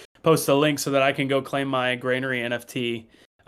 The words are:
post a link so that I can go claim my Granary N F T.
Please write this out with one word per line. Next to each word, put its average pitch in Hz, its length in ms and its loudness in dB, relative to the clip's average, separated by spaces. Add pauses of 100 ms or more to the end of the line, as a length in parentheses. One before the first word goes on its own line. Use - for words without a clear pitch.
(220)
post 156 260 4
a 139 60 6
link 147 240 2
so 139 140 -4
that 135 100 4
I 139 100 4
can 139 140 -2
go 135 160 0
claim 139 240 -4
my 127 300 -2
Granary 127 440 -2
N 120 120 -4
F 117 160 -6
T. 117 400 -6 (400)